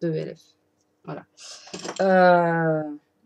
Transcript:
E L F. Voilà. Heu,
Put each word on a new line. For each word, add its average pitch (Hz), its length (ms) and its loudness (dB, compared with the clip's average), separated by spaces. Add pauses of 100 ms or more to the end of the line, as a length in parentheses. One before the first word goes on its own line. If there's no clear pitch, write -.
E 165 120 -4
L 156 200 -8
F. - 60 -20 (640)
Voilà. - 220 -16 (720)
Heu, 170 1000 2 (280)